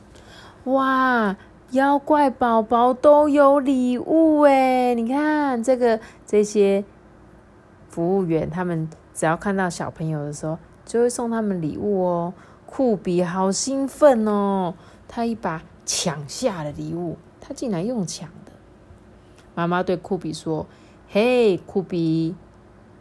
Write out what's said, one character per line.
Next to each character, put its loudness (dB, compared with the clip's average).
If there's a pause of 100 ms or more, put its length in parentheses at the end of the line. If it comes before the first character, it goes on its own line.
(720)
哇， 0 (340)
妖 2
怪 2
宝 0
宝 2
都 6
有 6
礼 0
物 4
耶！ 4
你 -2
看 0
这 2
个， 2 (280)
这 2
些 2 (1040)
服 -2
务 0
员， -2
他 -6
们 -4 (260)
只 -4
要 0
看 -4
到 0
小 -8
朋 -8
友 -4
的 -10
时 -12
候， -6 (260)
就 -4
会 2
送 -6
他 -4
们 -4
礼 -6
物 -2
哦。 -2 (320)
酷 0
比 -2
好 -2
兴 -4
奋 4
哦， -2 (320)
他 -6
一 -4
把 -8 (220)
抢 -6
下 -6
了 -8
礼 -10
物， -8 (220)
他 -16
竟 -8
然 -4
用 -4
抢 -12 (180)
的。 -20 (1040)
妈 -4
妈 -2
对 -2
酷 -8
比 -8
说 -8 (420)
：“嘿， 2
酷 -4
比， -2 (640)